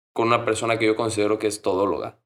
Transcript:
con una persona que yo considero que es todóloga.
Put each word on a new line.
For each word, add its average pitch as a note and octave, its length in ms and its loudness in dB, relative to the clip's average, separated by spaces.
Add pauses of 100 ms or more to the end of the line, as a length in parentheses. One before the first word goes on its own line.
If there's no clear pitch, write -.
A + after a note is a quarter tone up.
(120)
con A#2 140 0
una A#2 180 2
persona A2 340 0
que A2+ 60 -2
yo A2 120 4
considero G#2+ 420 0
que A2 80 -2
es G#2 160 -4
todóloga. F#2+ 640 -2